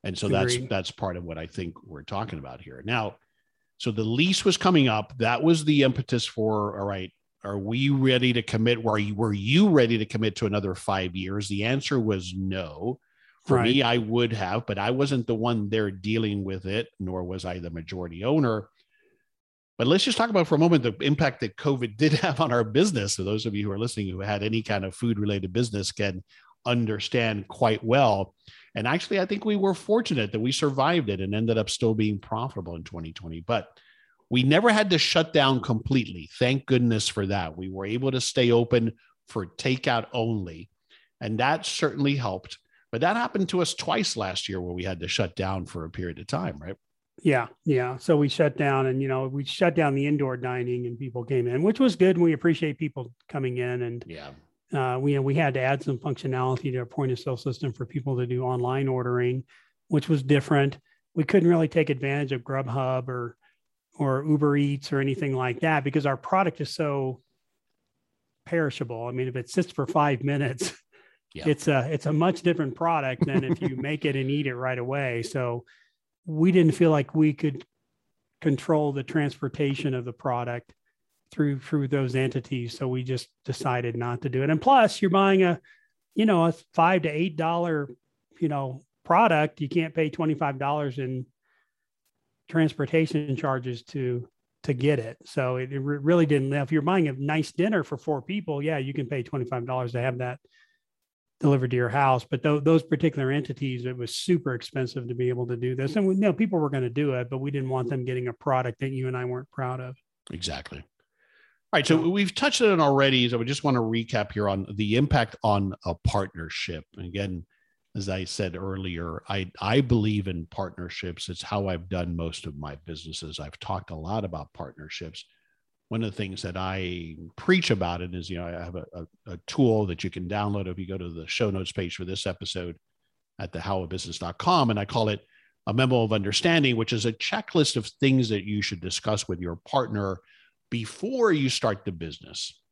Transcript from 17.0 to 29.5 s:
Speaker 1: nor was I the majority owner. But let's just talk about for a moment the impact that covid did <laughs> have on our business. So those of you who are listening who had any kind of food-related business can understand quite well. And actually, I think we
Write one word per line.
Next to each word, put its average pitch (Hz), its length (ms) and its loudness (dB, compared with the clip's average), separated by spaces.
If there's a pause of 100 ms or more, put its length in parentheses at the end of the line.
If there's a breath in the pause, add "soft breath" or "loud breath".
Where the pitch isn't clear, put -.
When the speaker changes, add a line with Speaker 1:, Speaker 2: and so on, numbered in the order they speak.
Speaker 1:
nor 92 240 -6
was 90 220 -8
I 90 120 -6
the 87 120 -8
majority 82 540 -10
owner. 123 440 2 (1120)
But 117 80 2
let's 180 180 4
just 247 120 0
talk 233 140 2
about 185 160 4
for - 80 2
a 143 40 4
moment 165 240 6
the 117 180 0
impact 139 400 2
that 110 160 -6
covid 123 400 -2
did 151 160 4
<laughs> 151 80 0
have 151 200 0
on 151 120 2
our 120 120 4
business. 120 500 2
So 95 100 -4
those 107 220 -2
of 107 80 -4
you 104 120 -2
who 101 60 -4
are 98 60 -6
listening 107 300 -4
who 90 120 -8
had 101 220 -4
any 110 200 -2
kind 101 220 -2
of 95 100 -8
food-related 101 580 -2
business 110 400 -2
can 95 300 -4 (440 soft breath)
understand 113 840 0
quite 110 360 2
well. 110 500 4 (400 loud breath)
And 107 140 -2
actually, 185 320 0
I 190 60 0
think 202 180 -4
we 208 120 2